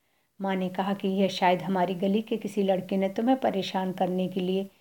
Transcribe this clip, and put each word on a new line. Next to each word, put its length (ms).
माँ 160
ने 120
कहा 260
कि 140
यह 200
शायद 340
हमारी 320
गली 280
के 140
किसी 260
लड़के 340
ने 120
तुम्हें 320
परेशान 520
करने 360
के 120
लिए 300